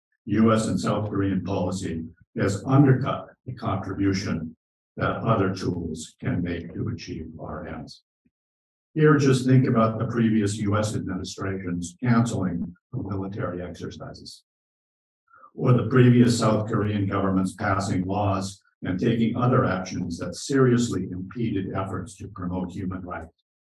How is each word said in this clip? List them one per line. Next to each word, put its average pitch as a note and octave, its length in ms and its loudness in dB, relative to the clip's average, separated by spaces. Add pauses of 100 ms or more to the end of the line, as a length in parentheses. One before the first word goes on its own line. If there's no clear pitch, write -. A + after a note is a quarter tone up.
(260)
U A2 260 6
S A2 140 2
and F#2 120 0
South G#2 300 -2
Korean F#2+ 360 0
policy F2 600 -4 (320)
has G2+ 300 0
undercut C3+ 640 4 (180)
the - 80 -12
contribution G2 1000 -2 (440)
that F#2 180 -2
other G2+ 380 2
tools - 680 -6
can F2 220 -2
make F2 320 -6
to G2+ 140 -4
achieve E2 380 -8 (140)
our D#2+ 260 -10
ends. - 360 -12 (920)
Here, D3+ 220 6
just C3 300 4
think B2+ 200 6
about A2+ 320 2
the A#2+ 80 -2
previous G#2+ 520 2
U G2+ 180 0
S G#2+ 180 0
administration's F#2+ 1080 -6
canceling F#2+ 720 0 (180)
of B2+ 140 -6
military F#2+ 560 -6
exercises, - 800 -14 (1120)
or C3 180 2
the A2 160 2
previous B2 500 6
South G#2+ 300 2
Korean G2+ 380 0
government's F#2+ 480 0
passing F#2+ 500 -2
laws G2 580 -2 (200)
and F#2 180 -4
taking A2+ 360 2
other B2 280 4
actions F#2 540 -4
that F2+ 160 -8
seriously A#2 760 2
impeded F#2+ 640 -4
efforts F#2+ 420 -6
to G2 120 -14
promote F2+ 440 -6
human F#2 280 -8
rights E2+ 320 -12 (360)